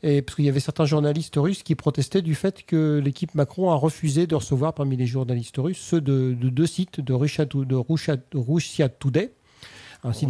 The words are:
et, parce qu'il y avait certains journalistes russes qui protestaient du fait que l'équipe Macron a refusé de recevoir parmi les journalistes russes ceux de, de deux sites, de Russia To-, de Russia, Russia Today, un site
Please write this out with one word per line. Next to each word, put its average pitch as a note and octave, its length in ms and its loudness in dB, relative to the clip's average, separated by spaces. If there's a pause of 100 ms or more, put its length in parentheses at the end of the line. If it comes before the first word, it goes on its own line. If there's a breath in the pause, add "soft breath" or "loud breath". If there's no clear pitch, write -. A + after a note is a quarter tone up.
et, C#3+ 180 4
parce - 140 -10
qu'il D3+ 80 2
y C#3+ 40 4
avait C3+ 120 2
certains - 240 0
journalistes D3 520 0
russes E3+ 280 0
qui - 100 0
protestaient D3 480 0
du D#3+ 140 0
fait - 280 -4
que D#3 400 2
l'équipe C#3+ 300 -4
Macron F3 380 0
a - 20 4
refusé D#3 540 2
de D#3+ 80 0
recevoir C#3+ 360 0
parmi C#3 240 -2
les B2 120 0
journalistes B2 500 -4
russes E3 220 -2
ceux E3+ 200 0
de, C3 400 0
de B2+ 80 0
deux C3 180 2
sites, - 340 -4
de C3 120 -2
Russia C#3+ 320 0
To-, C3+ 200 -2
de C3 100 0
Russia, D3 400 0 (180)
Russia C#3+ 560 0
Today, C#3+ 440 -2 (760 loud breath)
un A#2+ 60 -2
site A2+ 180 -2